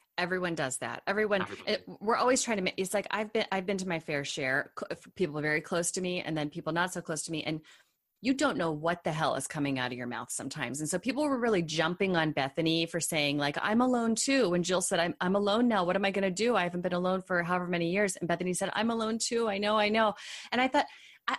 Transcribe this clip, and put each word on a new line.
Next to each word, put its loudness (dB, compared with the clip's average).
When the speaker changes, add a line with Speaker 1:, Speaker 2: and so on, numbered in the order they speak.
Speaker 1:
Everyone 0
does -2
that. -6
Everyone, 2
Speaker 2:
Everybody. -4
Speaker 1:
and -14
we're 0
always 4
trying 0
to -2
ma-, 0
it's -2
like, -2
I've -4
been, 0
I've 0
been 0
to -4
my -2
fair -2
share, -2
cl-, -6
f-, -10
people 0
very 2
close -2
to -4
me -2
and -2
then -2
people -6
not 0
so -6
close -6
to -8
me. -4
And -4
you 2
don't 2
know 0
what -2
the 0
hell 2
is -4
coming -2
out -2
of -6
your -6
mouth -6
sometimes. -6
And -4
so 0
people -2
were 0
really 2
jumping 0
on 2
Bethany 0
for -6
saying, 0
like, 0
"I'm 2
alone 2
too." 2
When 2
Jill 2
said, 0
"I'm, 0
I'm 2
alone 4
now. 2
What 2
am 2
I 2
gonna 2
do? 2
I 4
haven't -2
been -2
alone 2
for 0
however 0
many 0
years." 0
And -6
Bethany 0
said, -2
"I'm 0
alone -2
too. 0
I -2
know, 2
I 4
know." 4
And 2
I 4
thought, 2
I, 0